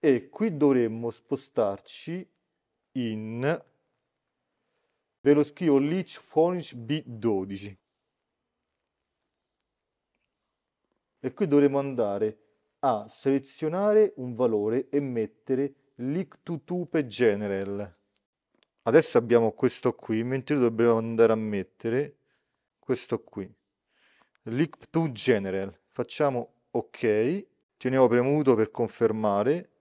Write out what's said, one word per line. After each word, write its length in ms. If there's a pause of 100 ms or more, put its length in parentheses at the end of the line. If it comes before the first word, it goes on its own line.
E 280
qui 280
dovremmo 540
spostarci 1160 (640)
in, 720 (1600)
ve 120
lo 100
scrivo, 360
Leach 420
Phonics 520
B 320
dodici. 760 (3500)
E 120
qui 140
dovremo 320
andare 600 (400)
a 300
selezionare 1080
un 180
valore 540
e 120
mettere 760 (220)
l'Ictutupe 1120
General. 880 (880)
Adesso 360
abbiamo 340
questo 420
qui, 280
mentre 340
dobbiamo 400
andare 360
a 40
mettere 800 (640)
questo 440
qui, 300 (920)
l'Ictu 680
General. 640 (120)
Facciamo 640 (180)
ok, 760 (300)
teniamo 320
premuto 460
per 160
confermare. 1000 (100)